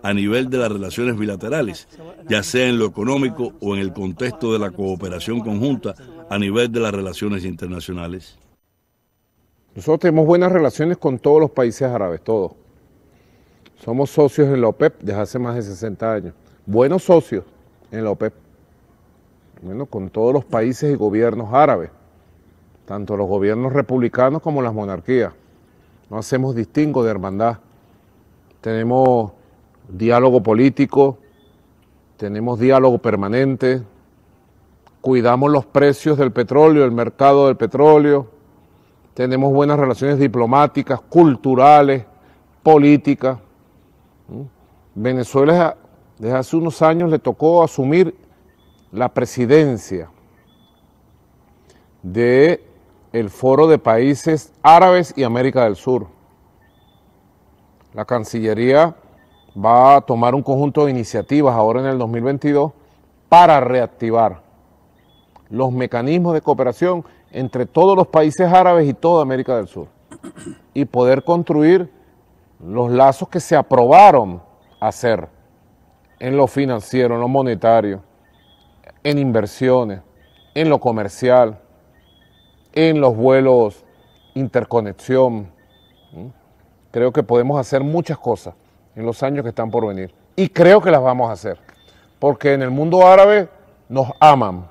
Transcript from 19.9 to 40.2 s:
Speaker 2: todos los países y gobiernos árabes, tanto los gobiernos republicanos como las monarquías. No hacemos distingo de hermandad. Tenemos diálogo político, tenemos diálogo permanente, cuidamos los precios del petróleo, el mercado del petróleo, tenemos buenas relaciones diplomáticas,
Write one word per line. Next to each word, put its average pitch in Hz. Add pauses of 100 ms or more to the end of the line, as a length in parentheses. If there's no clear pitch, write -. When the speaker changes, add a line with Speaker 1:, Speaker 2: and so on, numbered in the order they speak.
Speaker 2:
todos 117
los 139
países 123
y 139
gobiernos 107
árabes, 127 (960)
tanto 101
los 98
gobiernos 107
republicanos 131
como 147
las 117
monarquías. 104 (760)
No 104
hacemos 131
distingo 131
de 110
hermandad. 98 (1000)
Tenemos 117 (560)
diálogo 117
político, 131 (1000)
tenemos 107
diálogo 131
permanente, 123 (1160)
cuidamos 127
los 139
precios 143
del 131
petróleo, 143
el 123
mercado 139
del 131
petróleo, 143 (840)
tenemos 131
buenas 147
relaciones 135
diplomáticas, 131